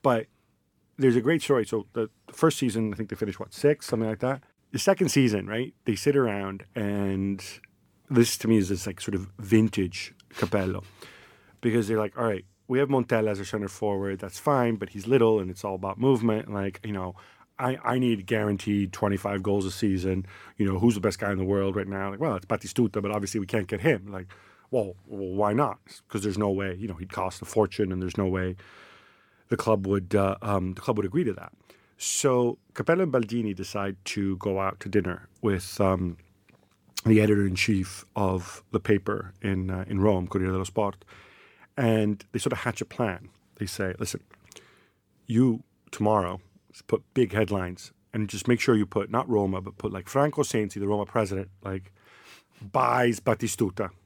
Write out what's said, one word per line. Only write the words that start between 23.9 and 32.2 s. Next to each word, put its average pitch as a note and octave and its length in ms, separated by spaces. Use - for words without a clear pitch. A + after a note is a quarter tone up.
Like, F#2+ 160
"Well, G2+ 240
well, G2 300
why G#2 160
not?" A#2 260
'Cause G2+ 160
there's G2+ 120
no G#2 140
way, G2 240
you G2+ 140
know, F#2 60
he'd F2+ 180
cost F#2 300
a - 20
fortune, G2+ 480
and F#2 100
there's F2+ 160
no G2+ 80
way F#2 300
the A#2 60
club G2+ 300
would, G2 300
uh, G2 260
um, F#2 320
the - 60
club - 160
would G#2 100
agree C3 160
to A2+ 120
that. E2 180
So B2 600